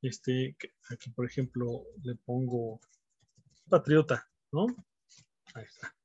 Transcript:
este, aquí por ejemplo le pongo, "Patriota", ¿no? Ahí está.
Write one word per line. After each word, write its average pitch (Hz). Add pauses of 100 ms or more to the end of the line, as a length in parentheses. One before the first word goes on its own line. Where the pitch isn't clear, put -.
este, 131 (340)
aquí 120
por 123
ejemplo 123 (180)
le 123
pongo, 120 (880)
"Patriota", 151 (260)
¿no? 170 (880)
Ahí 113
está. - (100)